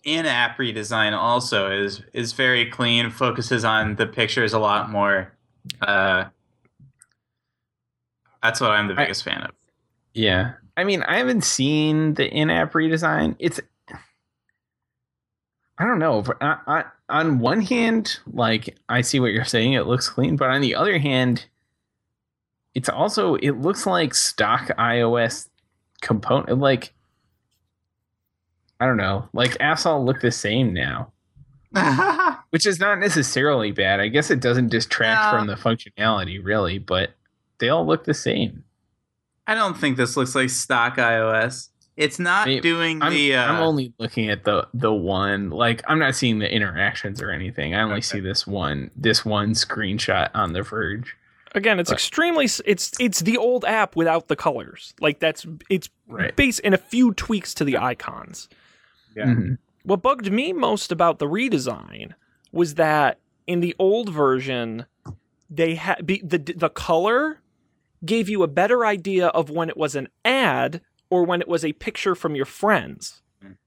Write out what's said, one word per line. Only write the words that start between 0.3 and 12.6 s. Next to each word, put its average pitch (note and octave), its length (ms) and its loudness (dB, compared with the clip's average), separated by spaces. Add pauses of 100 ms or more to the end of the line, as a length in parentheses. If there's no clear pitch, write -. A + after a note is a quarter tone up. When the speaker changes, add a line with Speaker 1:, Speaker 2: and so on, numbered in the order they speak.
Speaker 1:
redesign A2 560 -2
also G#2+ 580 0
is, G2+ 300 -2 (140)
is A#2 180 -4
very B2+ 380 2
clean, A#2 400 0
focuses A#2 560 -2
on A2 300 2
the A2+ 100 0
pictures A2+ 480 0
a A2 40 2
lot G#2 320 0
more. G2+ 400 0 (520)
Uh, F#2+ 420 2 (2250)
that's A2+ 200 2
what A2+ 80 2
I'm G#2 180 2
the F#2+ 60 -4
Speaker 2:
I C#3+ 100 0
Speaker 1:
biggest - 200 -4
fan - 180 -6
of. - 80 -10 (640)
Speaker 2:
Yeah. A2 380 2 (220)
I F3+ 100 -2
mean, F#3+ 180 0
I F3+ 160 0
haven't B3 260 0
seen D#3 680 2
the D3 120 0
in-app D#3+ 460 0